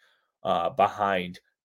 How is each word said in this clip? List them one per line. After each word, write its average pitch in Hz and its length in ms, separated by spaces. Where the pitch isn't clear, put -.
uh, 85 280
behind 95 680